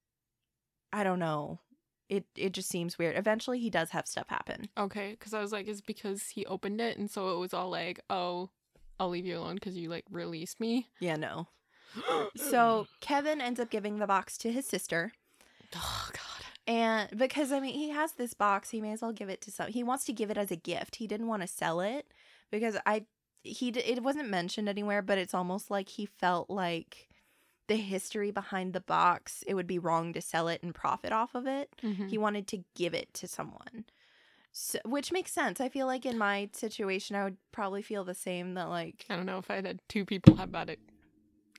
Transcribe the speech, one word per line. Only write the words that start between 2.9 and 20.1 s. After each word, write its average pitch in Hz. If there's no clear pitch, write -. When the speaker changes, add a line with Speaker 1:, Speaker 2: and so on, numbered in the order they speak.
Speaker 1:
weird. 170
Eventually, 226
he 233
does 165
have -
stuff -
happen. -
Speaker 2:
Okay, 202
'cause 214
I 220
was 208
like, 202
"Is 208
it -
because 202
he 196
opened 202
it, 233
and 202
so 190
it 175
was 185
all 180
like, 170
'Oh, 180
I'll 185
leave 175
you 175
alone 170
'cause 190
you, 170
like, 170
released 170
me'?" 233
Speaker 1:
Yeah, 170
no. 156
Speaker 2:
<gasps> 427
Speaker 1:
So 233
Kevin 294
ends 247
up 233
giving 208
the 208
box 196
to 226
his 269
sister. 175
Speaker 2:
Oh, -
God. -
Speaker 1:
And 226
because, 262
I 277
mean, 269
he 302
has 302
this 247
box, 202
he 220
may 214
as 220
well 233
give 202
it -
to 196
some, -
he 240
wants 254
to 247